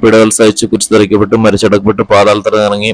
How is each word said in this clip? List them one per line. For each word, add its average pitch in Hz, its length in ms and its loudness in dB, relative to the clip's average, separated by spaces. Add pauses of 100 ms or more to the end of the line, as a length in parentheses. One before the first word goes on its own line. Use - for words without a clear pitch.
പീഡകൾ 110 340 4
സഹിച്ച്, 110 300 0
കുരിശിൽ 104 280 -4
തറയ്ക്കപ്പെട്ടു, 104 420 0
മരിച്ചടക്കപ്പെട്ടു, 104 760 0
പാതാളത്തിൽ 104 440 0 (100)
ഇറങ്ങി, 104 280 -4